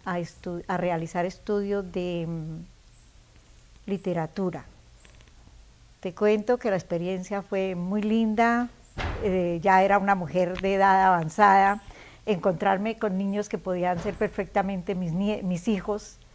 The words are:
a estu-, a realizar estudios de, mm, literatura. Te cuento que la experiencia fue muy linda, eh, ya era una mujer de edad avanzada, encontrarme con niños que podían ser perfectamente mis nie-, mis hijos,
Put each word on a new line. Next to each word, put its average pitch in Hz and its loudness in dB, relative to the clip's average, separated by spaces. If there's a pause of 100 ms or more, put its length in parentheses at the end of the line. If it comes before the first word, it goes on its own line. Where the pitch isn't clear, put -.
a 180 -4
estu-, 175 -8
a 180 -2
realizar 170 -2
estudios 202 -4
de, 175 -4
mm, - -14
literatura. 180 -4 (1300)
Te 180 -10
cuento 214 2
que 240 -2
la 190 2
experiencia 185 -4
fue 190 -2
muy 185 -2
linda, 226 2 (540)
eh, 180 0
ya 190 6
era 196 4
una 196 2
mujer 180 -2
de 190 0
edad 190 6
avanzada, 196 4 (440)
encontrarme 196 0
con 196 -2
niños 202 -4
que - -6
podían 180 -2
ser 196 -4
perfectamente 196 -4
mis 180 -4
nie-, 202 -2
mis 180 -4
hijos, 208 -4 (160)